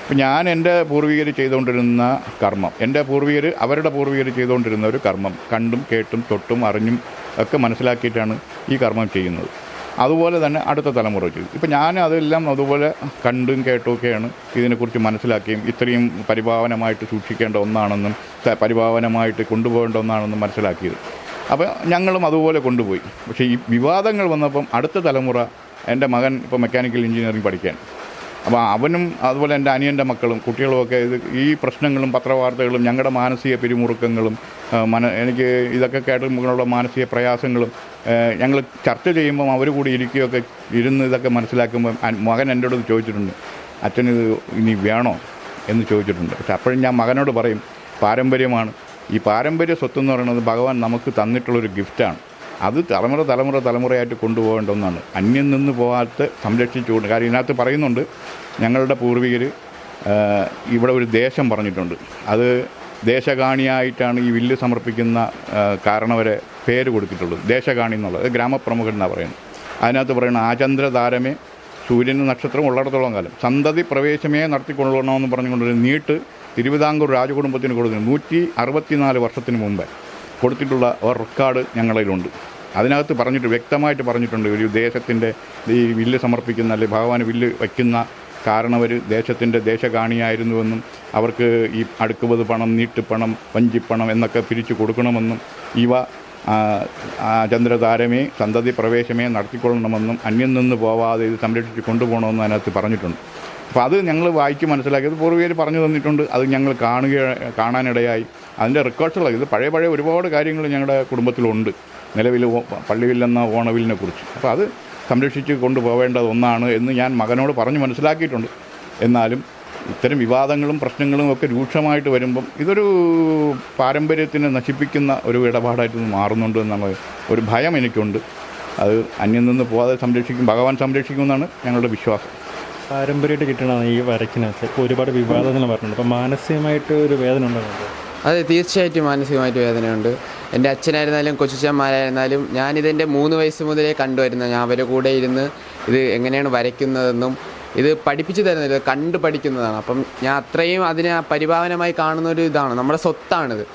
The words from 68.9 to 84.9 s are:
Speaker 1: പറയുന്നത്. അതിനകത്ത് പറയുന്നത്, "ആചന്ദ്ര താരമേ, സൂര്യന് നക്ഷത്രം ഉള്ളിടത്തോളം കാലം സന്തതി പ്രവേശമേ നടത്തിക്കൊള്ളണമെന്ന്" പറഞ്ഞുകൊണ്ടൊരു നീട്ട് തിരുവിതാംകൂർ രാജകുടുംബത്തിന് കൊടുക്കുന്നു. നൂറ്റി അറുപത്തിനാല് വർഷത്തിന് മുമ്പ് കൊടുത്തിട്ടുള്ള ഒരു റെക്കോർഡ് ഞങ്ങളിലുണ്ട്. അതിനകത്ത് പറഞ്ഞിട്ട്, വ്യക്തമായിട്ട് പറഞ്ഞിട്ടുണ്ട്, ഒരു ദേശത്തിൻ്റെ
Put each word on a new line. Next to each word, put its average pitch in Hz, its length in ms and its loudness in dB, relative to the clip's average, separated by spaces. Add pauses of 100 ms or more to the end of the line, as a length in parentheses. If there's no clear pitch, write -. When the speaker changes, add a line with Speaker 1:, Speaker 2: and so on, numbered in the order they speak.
Speaker 1:
പറയുന്നത്. 85 240 -6 (480)
അതിനകത്ത് 131 280 2
പറയുന്നത്, 123 300 2
"ആചന്ദ്ര 135 460 2
താരമേ, 123 460 0 (540)
സൂര്യന് 135 400 4
നക്ഷത്രം 135 380 0
ഉള്ളിടത്തോളം 131 480 0
കാലം 92 160 -4 (120)
സന്തതി 143 480 2
പ്രവേശമേ 147 560 0
നടത്തിക്കൊള്ളണമെന്ന്" 135 840 0
പറഞ്ഞുകൊണ്ടൊരു 123 400 0
നീട്ട് 139 460 2 (400)
തിരുവിതാംകൂർ 151 520 2
രാജകുടുംബത്തിന് 131 640 0
കൊടുക്കുന്നു. 113 360 0
നൂറ്റി 165 380 0 (100)
അറുപത്തിനാല് 139 600 0
വർഷത്തിന് 120 420 -2
മുമ്പ് 101 240 -2 (580)
കൊടുത്തിട്ടുള്ള 127 600 2
ഒരു 117 160 2
റെക്കോർഡ് 127 460 0 (120)
ഞങ്ങളിലുണ്ട്. 104 520 0 (480)
അതിനകത്ത് 139 360 2
പറഞ്ഞിട്ട്, 123 340 0
വ്യക്തമായിട്ട് 139 560 0
പറഞ്ഞിട്ടുണ്ട്, 113 460 0
ഒരു 107 180 2
ദേശത്തിൻ്റെ 113 640 0 (360)